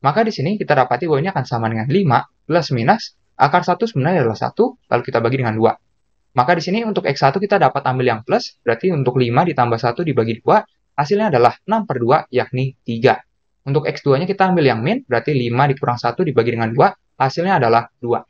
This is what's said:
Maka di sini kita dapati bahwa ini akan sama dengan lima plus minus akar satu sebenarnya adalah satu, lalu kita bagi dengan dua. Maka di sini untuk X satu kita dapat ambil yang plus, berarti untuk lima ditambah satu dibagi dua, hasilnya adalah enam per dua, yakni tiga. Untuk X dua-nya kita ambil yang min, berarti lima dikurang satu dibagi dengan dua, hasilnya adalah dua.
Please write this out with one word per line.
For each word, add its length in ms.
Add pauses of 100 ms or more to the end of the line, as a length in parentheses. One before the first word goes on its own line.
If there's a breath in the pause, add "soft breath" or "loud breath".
Maka 160
di 80
sini 240
kita 160
dapati 320
bahwa 160
ini 160
akan 80
sama 240
dengan 240
lima 320 (240)
plus 240
minus 400 (240)
akar 320
satu 160
sebenarnya 400
adalah 160
satu, 480
lalu 160
kita 160
bagi 240
dengan 160
dua. 160 (560)
Maka 240
di 80
sini 240
untuk 160
X 240
satu 160
kita 160
dapat 240
ambil 240
yang 160
plus, 400
berarti 240
untuk 320
lima 240
ditambah 320
satu 240
dibagi 400
dua, 240 (320)
hasilnya 320
adalah 400
enam 160
per 160
dua, 320
yakni 400 (160)
tiga. 320 (480)
Untuk 160
X 160
dua-nya 240
kita 240
ambil 160
yang 160
min, 240
berarti 320
lima 320
dikurang 320
satu 240
dibagi 320
dengan 160
dua, 240 (240)
hasilnya 400
adalah 240 (160)
dua. 300